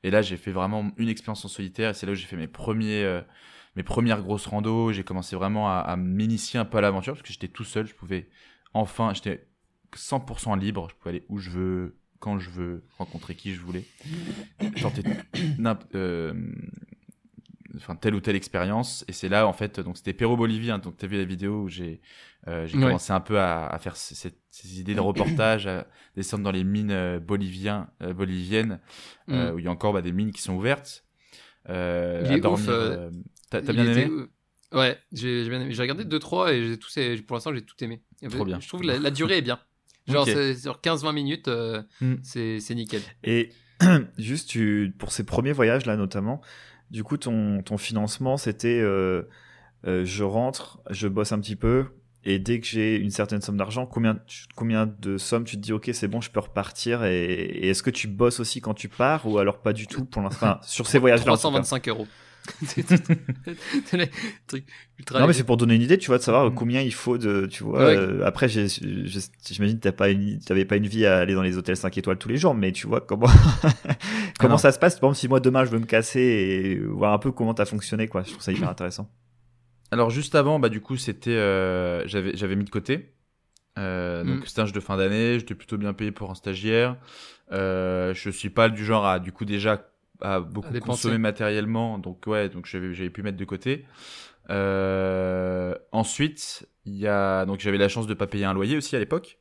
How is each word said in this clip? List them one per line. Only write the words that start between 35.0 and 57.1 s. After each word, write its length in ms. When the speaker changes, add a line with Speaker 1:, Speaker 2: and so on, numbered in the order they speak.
Speaker 2:
j'ai, 320
j'ai 60
bien 100
aimé. 120
J'ai 100
regardé 220
deux, 140
trois 340
et 140
j'ai 120
tous, 160
j'ai, 280
pour 140
l'instant, 180
j'ai 80
tout 200
aimé. 200
Speaker 1:
Trop 140
bien. 160
Speaker 2:
Je 80
trouve 140
que 40
la, 120
la 120
durée 280
est 40
bien. 160
Genre, 180
Speaker 1:
Ok. 100
Speaker 2:
c'est, 200
sur 280
quinze 200
vingt 120
minutes, 340
euh, 340
Speaker 1:
Mm. 200
Speaker 2:
c'est, 380
c'est 140
nickel. 260
Speaker 3:
Et 260
<clears throat> 380
juste, 320
tu, 480
pour 140
ces 120
premiers 280
voyages-là, 440
notamment, 440
du 120
coup, 140
ton, 460
ton 160
financement, 580
c'était, 460
euh, 400
euh, 180
je 180
rentre, 580
je 180
bosse 240
un 80
petit 160
peu, 300
et 120
dès 220
que 60
j'ai 300
une 140
certaine 300
somme 160
d'argent, 300
combien, 300
tu, 180
combien 320
de 320
sommes 260
tu 120
te 60
dis, « 120
Ok, 200
c'est 140
bon, 120
je 100
peux 100
repartir », 640
et, 80